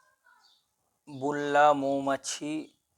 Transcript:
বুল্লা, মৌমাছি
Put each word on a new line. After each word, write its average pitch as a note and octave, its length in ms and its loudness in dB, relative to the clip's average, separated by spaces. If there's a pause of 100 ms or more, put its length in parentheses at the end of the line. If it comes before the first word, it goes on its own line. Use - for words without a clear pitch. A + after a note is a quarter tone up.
(1080)
বুল্লা, C#3+ 640 2
মৌমাছি C#3 1000 -4 (240)